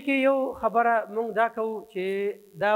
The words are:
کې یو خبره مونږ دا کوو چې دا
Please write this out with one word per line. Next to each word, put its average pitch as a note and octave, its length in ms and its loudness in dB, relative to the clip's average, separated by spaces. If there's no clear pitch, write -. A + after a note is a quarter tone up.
کې C#4 80 2
یو C4+ 340 2
خبره A#3 320 2
مونږ A3+ 240 -4
دا A3+ 140 2
کوو A3 420 -6
چې F#3 160 -6
دا G#3 140 2